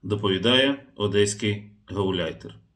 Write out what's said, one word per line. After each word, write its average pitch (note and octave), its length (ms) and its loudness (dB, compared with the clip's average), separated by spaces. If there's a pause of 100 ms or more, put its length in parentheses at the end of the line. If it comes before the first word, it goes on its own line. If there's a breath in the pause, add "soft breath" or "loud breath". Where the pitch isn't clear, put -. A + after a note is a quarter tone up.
Доповідає G#2 800 2 (120)
одеський G2+ 760 -2 (140)
гауляйтер. F#2 720 -4 (200)